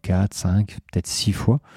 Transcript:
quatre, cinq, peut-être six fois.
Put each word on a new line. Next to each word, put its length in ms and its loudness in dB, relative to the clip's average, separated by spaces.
quatre, 320 0
cinq, 460 0
peut-être 140 -2
six 280 -2
fois. 260 2